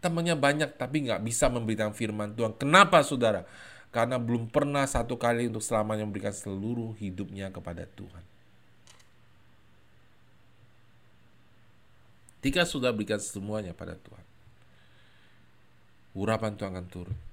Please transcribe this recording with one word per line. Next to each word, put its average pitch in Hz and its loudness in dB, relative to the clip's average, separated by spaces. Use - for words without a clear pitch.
Temannya 170 2
banyak, 143 2
tapi 131 -2
nggak 107 0
bisa 117 2
memberitakan 110 0
firman 107 -4
Tuhan. 113 0
Kenapa, 170 8
saudara? 113 2
Karena 120 0
belum 117 -2
pernah 143 2
satu 123 -2
kali 120 2
untuk 110 -4
selamanya 107 2
memberikan 101 -4
seluruh 110 -4
hidupnya 98 -6
kepada 87 -10
Tuhan. 87 -16
Ketika 170 2
sudah 123 0
berikan 107 0
semuanya 101 -6
pada 85 -12
Tuhan, - -20
urapan 107 0
Tuhan 98 -6
akan 90 -10
turun. 90 -8